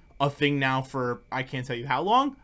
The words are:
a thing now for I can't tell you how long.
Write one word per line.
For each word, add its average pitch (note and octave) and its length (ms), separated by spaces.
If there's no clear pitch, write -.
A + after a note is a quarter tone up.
a C#3 80
thing C#3+ 280
now C3+ 240
for B2+ 380
I C3 140
can't B2+ 240
tell C3+ 80
you A#2+ 100
how C#3 180
long. C4 400